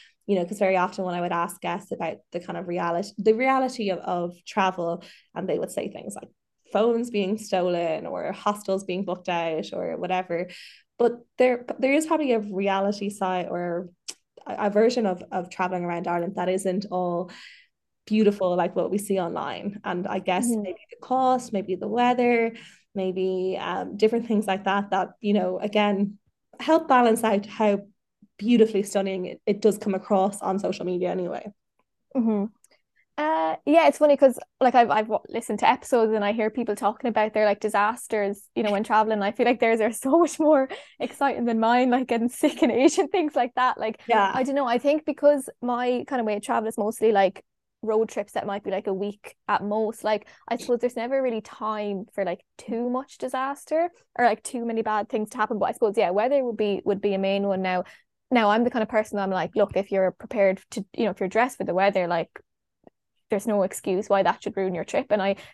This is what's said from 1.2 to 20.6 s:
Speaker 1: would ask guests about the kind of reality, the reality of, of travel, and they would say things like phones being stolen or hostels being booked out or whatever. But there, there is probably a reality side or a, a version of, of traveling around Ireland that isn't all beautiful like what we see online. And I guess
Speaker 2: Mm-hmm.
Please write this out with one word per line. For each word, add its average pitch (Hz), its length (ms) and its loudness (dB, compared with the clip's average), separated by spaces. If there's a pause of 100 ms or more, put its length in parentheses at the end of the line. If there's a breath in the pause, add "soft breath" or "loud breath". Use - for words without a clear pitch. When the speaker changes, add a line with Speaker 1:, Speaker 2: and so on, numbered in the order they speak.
Speaker 1:
would 175 100 -2
ask 170 300 -4
guests 170 320 -6
about - 240 -6 (160)
the 175 80 -6
kind 170 180 -10
of 175 80 -8
reality, 175 500 -4
the 220 180 4
reality 262 560 0
of, 175 100 -4
of 175 340 -4 (100)
travel, 180 600 -2 (320 loud breath)
and 185 120 -6
they 165 80 0
would 175 140 -4
say - 180 -6
things - 280 -12
like - 120 -16 (440)
phones 233 380 0
being 208 280 -2
stolen 175 680 -2
or 180 260 -6
hostels 202 500 -4
being 185 220 -6
booked 180 240 -6
out 165 440 -4
or 170 240 -6
whatever. 180 520 -4 (500 loud breath)
But 240 220 0 (180)
there, 247 260 2 (140)
there 262 140 2
is 311 140 2
probably 311 260 0
a 226 80 2
reality 196 680 -2
side 185 400 -2
or 175 400 -4 (600)
a, 208 180 -4
a 202 40 2
version 226 360 4
of, 180 240 -2
of 175 180 -6
traveling 180 360 -4
around 175 240 -4
Ireland 175 260 -2
that 180 140 -2
isn't 185 420 -2
all 175 400 -2 (760 loud breath)
beautiful 202 500 2
like 175 200 0
what 180 140 0
we 196 80 0
see 202 220 0
online. 170 640 -6
And 180 220 -4
I 196 120 -4
guess 190 320 0
Speaker 2:
Mm-hmm. 220 120 -2